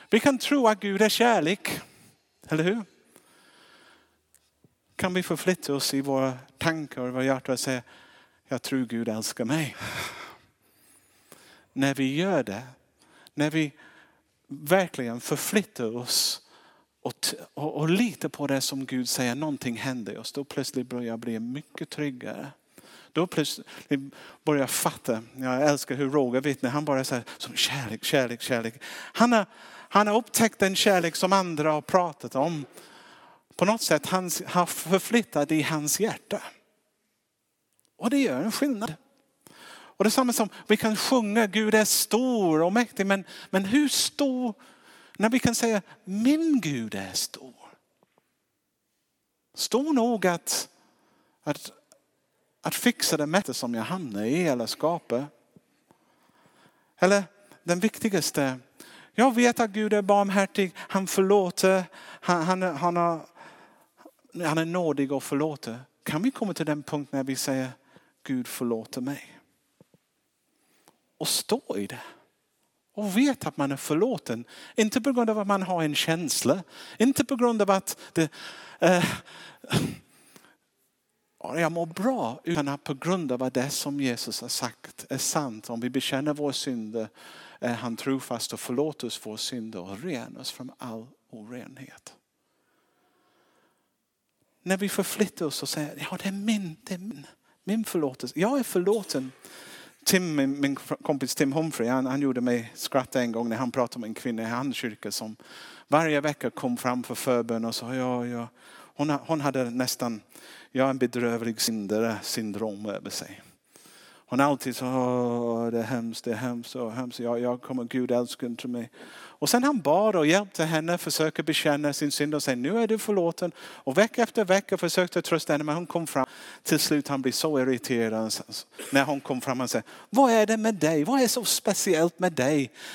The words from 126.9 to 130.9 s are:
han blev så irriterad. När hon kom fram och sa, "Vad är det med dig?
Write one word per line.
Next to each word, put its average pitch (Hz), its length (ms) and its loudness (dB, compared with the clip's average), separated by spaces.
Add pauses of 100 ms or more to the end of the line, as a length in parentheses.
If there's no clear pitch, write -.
han 139 140 -2
blev 127 100 2
så 151 280 0
irriterad. 117 760 0 (580)
När 139 120 6
hon 139 160 -2
kom 127 200 -4
fram 127 200 -2
och 120 100 -2
sa, 113 120 -2 (280)
"Vad 254 200 8
är 214 160 6
det 220 100 2
med 220 180 0
dig? 156 300 2